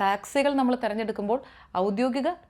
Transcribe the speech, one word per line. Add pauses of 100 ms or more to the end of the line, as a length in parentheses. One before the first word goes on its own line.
ടാക്സികൾ
നമ്മൾ
തിരഞ്ഞെടുക്കുമ്പോൾ (440)
ഔദ്യോഗിക (200)